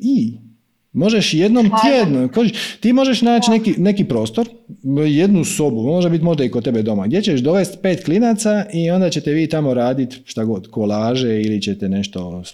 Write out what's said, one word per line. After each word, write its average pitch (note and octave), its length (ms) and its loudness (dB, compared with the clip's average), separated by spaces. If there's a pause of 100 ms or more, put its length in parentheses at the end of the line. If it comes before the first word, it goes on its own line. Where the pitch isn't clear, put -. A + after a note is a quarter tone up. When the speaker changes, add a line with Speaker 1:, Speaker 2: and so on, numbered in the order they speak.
Speaker 1:
i. D3+ 340 0 (560)
Možeš F#3+ 400 0
jednom G#3+ 340 4
Speaker 2:
Slažem. A3 140 2 (180)
Speaker 1:
tjedno, C#3 300 0
kožiš, A3 220 2 (220)
ti A#3+ 200 0
možeš C4 280 2
naći A#3 260 2
Speaker 2:
Da. G#3+ 60 4
Speaker 1:
neki, A3 200 2
neki G3 300 2
prostor, A#2+ 440 -2 (600)
jednu E3 380 4
sobu, B2+ 380 -2
može F3 260 0
biti E3 140 0
možda E3 200 2
i B2 60 0
kod A#2+ 140 -4
tebe A#2 180 0
doma, G#2 260 -2
gdje E3 140 0
ćeš F3+ 200 0
dovesti F3+ 360 0
pet F3+ 260 -2
klinaca G#3 680 0
i E3 180 -2
onda F3+ 180 2
ćete D3+ 220 -4
vi D#3 160 0
tamo D3+ 260 0
radit B2 420 -2 (100)
šta - 180 -6
god, A2 240 -4
kolaže A2 760 -2
ili G#2+ 200 -2
ćete G2+ 280 -4
nešto F#2 540 -6 (100)